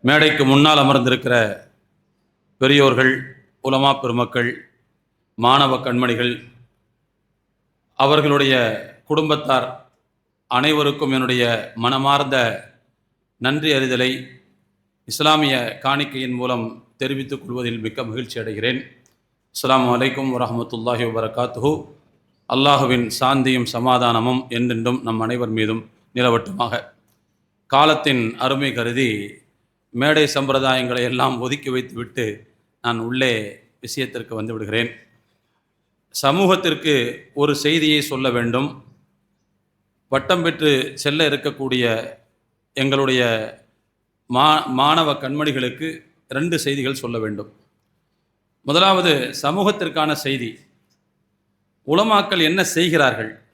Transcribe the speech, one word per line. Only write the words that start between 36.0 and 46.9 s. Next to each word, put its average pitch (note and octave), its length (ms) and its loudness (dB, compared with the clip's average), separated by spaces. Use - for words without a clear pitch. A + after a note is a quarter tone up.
சமூகத்திற்கு D#3 720 2
ஒரு D3 140 2
செய்தியை D3+ 340 2
சொல்ல C3 260 -2
வேண்டும். A#2+ 320 -2
பட்டம் E3 340 0
பெற்று D#3+ 260 2
செல்ல D3+ 280 0
இருக்கக்கூடிய C3+ 540 -2
எங்களுடைய C3+ 460 2
மா-, C#3+ 360 2
மாணவ D3+ 300 2
கண்மணிகளுக்கு C3+ 640 -4
ரெண்டு E3 180 -2
செய்திகள் C#3 380 -4